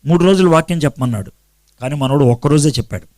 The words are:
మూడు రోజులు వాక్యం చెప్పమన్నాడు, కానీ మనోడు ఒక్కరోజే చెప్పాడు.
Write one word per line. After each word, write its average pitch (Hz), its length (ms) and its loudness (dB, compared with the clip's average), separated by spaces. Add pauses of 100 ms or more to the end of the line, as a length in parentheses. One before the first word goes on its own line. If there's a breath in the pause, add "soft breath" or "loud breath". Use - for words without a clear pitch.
మూడు 170 180 2
రోజులు 185 260 4
వాక్యం 160 280 0
చెప్పమన్నాడు, 123 540 -4 (480)
కానీ 131 140 -6
మనోడు 139 300 0
ఒక్కరోజే 143 440 2
చెప్పాడు. - 380 -6 (120)